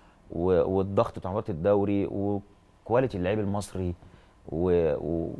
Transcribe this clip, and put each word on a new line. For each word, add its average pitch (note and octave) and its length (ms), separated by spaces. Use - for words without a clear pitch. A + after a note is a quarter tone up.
و-، F2+ 400
والضغط G2 480
بتاع F#2 120
مباراة G#2 180
الدوري G2+ 600
وكواليتي G2+ 1080
اللعيب F#2 200
المصري G2 560
و-، E2+ 460